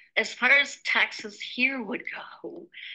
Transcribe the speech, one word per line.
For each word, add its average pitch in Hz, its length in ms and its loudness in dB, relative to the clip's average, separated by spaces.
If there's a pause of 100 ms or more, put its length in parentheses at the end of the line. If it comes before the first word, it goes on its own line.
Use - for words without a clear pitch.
(160)
as 214 160 2
far 247 180 4
as 277 360 6
taxes 214 540 0
here 262 420 0
would 208 220 -6 (380)
go, - 240 -12 (280)